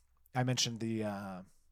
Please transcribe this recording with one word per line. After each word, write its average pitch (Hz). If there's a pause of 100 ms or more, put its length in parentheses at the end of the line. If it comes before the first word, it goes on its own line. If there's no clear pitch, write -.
(340)
I 127
mentioned 123
the, 110
uh, 98 (340)